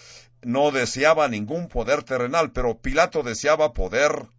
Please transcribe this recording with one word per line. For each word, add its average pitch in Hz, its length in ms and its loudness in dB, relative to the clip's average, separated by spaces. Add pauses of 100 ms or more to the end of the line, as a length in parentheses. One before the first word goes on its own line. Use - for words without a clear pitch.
(420)
no 135 280 2
deseaba 139 580 2
ningún 120 400 -6
poder 127 360 -2
terrenal, 135 480 -2
pero 120 260 -2
Pilato 151 460 0
deseaba 143 480 0
poder 135 560 0 (100)